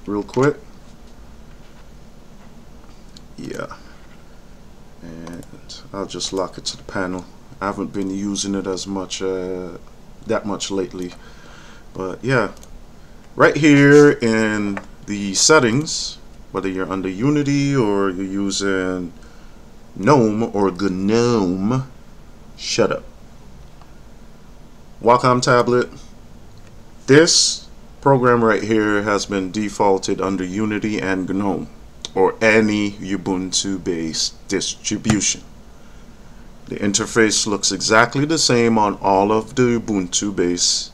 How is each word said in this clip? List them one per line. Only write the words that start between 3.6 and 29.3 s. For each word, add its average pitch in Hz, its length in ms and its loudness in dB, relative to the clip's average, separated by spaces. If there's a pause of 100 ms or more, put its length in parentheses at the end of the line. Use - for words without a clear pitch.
And 82 440 -14 (460)
I'll 98 140 -8
just - 260 -10
lock 95 260 -4
it - 60 -14
to - 140 -10
the - 60 -20
panel. 92 420 -6 (360)
I 95 60 -4
haven't 98 260 -6
been 98 160 -4
using 98 440 -4
it 95 140 -4
as 92 180 -6
much, 95 360 -8
uh, 92 560 -6 (500)
that 107 180 -4
much 98 260 -6
lately. 92 420 -6 (800)
But 92 300 -10
yeah, 117 280 0 (840)
right 147 200 6
here 147 560 8
in 107 680 0 (260)
the 101 300 -4
settings, 147 840 2 (340)
whether 95 160 -4
you're 92 240 -4
under 95 160 -4
Unity 139 680 0
or 101 340 2
you're 95 160 -6
using 95 880 -2 (840)
gnome 110 480 4 (100)
or 98 160 2
gnome, 101 1200 0 (680)
shut - 340 0
up. - 120 -6 (2000)
Wacom 123 400 4
tablet. 123 480 2 (1160)
This - 600 4 (340)
program 123 420 4
right 107 200 2
here 107 400 2
has 101 220 0
been 95 260 -4